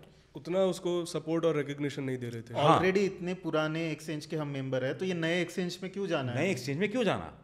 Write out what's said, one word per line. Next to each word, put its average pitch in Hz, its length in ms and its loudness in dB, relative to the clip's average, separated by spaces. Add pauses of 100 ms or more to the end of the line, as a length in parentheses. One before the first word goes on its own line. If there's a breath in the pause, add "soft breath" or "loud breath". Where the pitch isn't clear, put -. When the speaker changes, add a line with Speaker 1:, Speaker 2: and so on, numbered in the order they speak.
(360 soft breath)
Speaker 1:
उतना 160 240 -4
उसको 175 440 0
सपोर्ट 160 400 -2
और 160 120 4
रिकॉग्निशन 143 460 -2
नहीं 131 160 -2
दे 120 100 -6
रहे 113 140 -8
थे। 113 120 -12
Speaker 2:
हाँ। 143 240 8
Speaker 3:
Already 185 200 4
इतने 180 360 0
पुराने 156 560 0
एक्सचेंज 151 360 -6
के 170 100 -6
हम 151 120 -2
मेंबर 135 360 -2
हैं, 135 140 -2
तो 185 60 -4
ये 185 100 0
नए 170 280 0
एक्सचेंज 175 400 -4
में 185 100 -8
क्यों 196 140 -4
जाना 143 260 0
है? 123 60 -2
Speaker 2:
नए 170 120 2
एक्सचेंज 139 280 -2
में 202 120 2
क्यों 254 140 2
जाना? 104 400 0